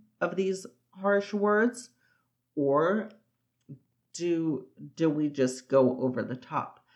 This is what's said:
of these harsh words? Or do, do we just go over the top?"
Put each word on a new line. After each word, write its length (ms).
of 140
these 300
harsh 420
words? 580
Or 560
do, 520
do 140
we 200
just 380
go 340
over 220
the 120
top?" 500